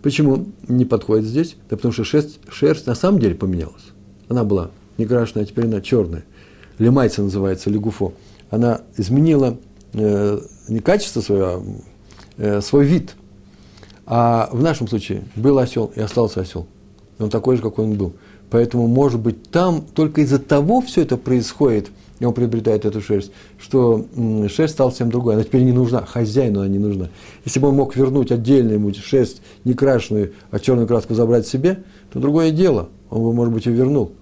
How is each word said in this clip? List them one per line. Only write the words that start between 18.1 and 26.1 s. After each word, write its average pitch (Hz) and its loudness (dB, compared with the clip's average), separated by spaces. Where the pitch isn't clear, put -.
Поэтому, 117 0
может 123 2
быть, 110 -4
там 170 0
только 156 0
из-за 135 2
того 156 2
всё 180 -2
это 127 0
происходит, 120 0
и 117 -2
он 120 0
приобретает 110 0
эту 107 -2
шерсть, 98 -4
что, 120 2
м, 110 0
шерсть 156 0
стала 127 2
совсем 120 -4
другой. 120 0
Она 113 0
теперь 127 2
не 127 4
нужна, 120 0
хозяину 113 -2